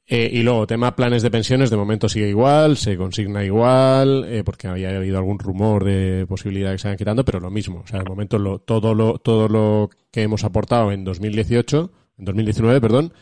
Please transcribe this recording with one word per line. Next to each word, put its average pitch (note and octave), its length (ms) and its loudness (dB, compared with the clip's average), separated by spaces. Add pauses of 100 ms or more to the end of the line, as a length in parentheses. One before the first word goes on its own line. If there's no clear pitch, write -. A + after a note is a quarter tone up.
eh, A#2 260 0
y A#2+ 100 0
luego, A2+ 240 2
tema A#2+ 300 -2
planes A#2+ 260 2
de A#2 80 0
pensiones, B2 380 2
de A2 80 2
momento G#2 320 0
sigue G#2 200 0
igual, C#3+ 480 4
se G2+ 200 -2
consigna G2+ 480 -4
igual, C3 840 4
eh, G#2+ 160 -4
porque - 240 -8
había F#2 280 -4
habido F#2+ 220 -2
algún F#2+ 200 -2
rumor G2 460 0
de F#2+ 420 0
posibilidad G2 440 -6
de F#2+ 60 -4
que - 20 -10
se G2+ 100 -6
vayan G2+ 100 -6
quitando, G#2+ 260 -2
pero F#2+ 160 -2
lo F2+ 100 -10
mismo. G2 300 -8
O E2+ 60 -18
sea, - 120 -8
de F#2 100 -6
momento G2+ 300 -4
lo, G2 220 -4
todo A2 340 0
lo, A2 240 2
todo A2 300 2
lo G#2+ 420 2 (200)
que A2+ 120 -4
hemos G#2+ 200 -2
aportado G#2+ 480 0
en G2 140 -6
dos F2+ 160 -6
mil G#2 120 -4
dieciocho, A#2+ 600 0 (260)
en F#2+ 60 -16
dos F#2+ 100 -4
mil G#2+ 100 0
diecinueve, A2+ 360 2
perdón, B2+ 420 2